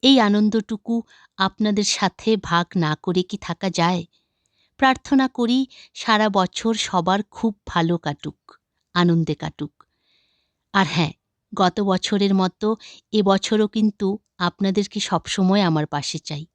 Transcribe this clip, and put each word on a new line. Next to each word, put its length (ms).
এই 180
আনন্দটুকু 800
আপনাদের 460
সাথে 540
ভাগ 280
না 200
করে 280
কি 140
থাকা 320
যায়? 360
প্রার্থনা 500
করি 380
সারা 360
বছর 440
সবার 500
খুব 340
ভালো 300
কাটুক, 600
আনন্দে 420
কাটুক। 480
আর 120
হ্যাঁ, 260
গত 260
বছরের 520
মতো 420
এবছরও 560
কিন্তু 500
আপনাদেরকে 640
সবসময় 600
আমার 240
পাশে 340
চাই। 340